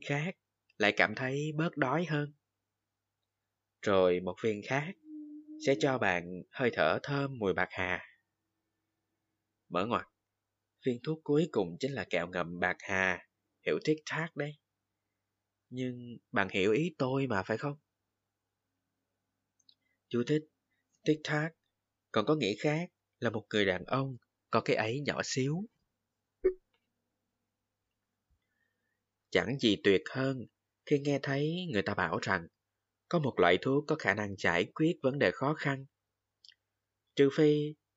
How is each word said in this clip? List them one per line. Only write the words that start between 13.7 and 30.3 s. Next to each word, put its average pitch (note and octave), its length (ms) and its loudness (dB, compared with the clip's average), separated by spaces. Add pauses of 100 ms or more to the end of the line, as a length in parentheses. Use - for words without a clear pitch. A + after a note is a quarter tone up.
Tic D#3 140 0 (140)
Tac D#3+ 240 -8
đấy. D3 160 -6 (1160)
Nhưng B2 480 -8 (140)
bạn G2 180 2
hiểu G2+ 220 2
ý D#3 260 0
tôi C3+ 300 0
mà G2 160 0
phải A2+ 140 -2
không? D3 200 -6 (2250)
Chú A#2+ 180 0
thích, D3+ 140 2 (640)
Tic D#3 200 2
Tac D3+ 280 -2 (600)
còn G#2+ 140 2
có D3 100 4
nghĩa G#2+ 240 0
khác D#3 300 0 (300)
là A#2 100 -2
một A2+ 240 -4
người G#2 120 4
đàn F2+ 200 0
ông C3+ 320 -2 (320)
có A#2 120 2
cái - 140 2
ấy A2+ 300 -2
nhỏ D#2+ 180 -2
xíu. D3+ 420 -2 (3750)
Chẳng G2+ 300 0
gì G#2+ 240 4
tuyệt F#2+ 260 6
hơn C3 360 -4 (400)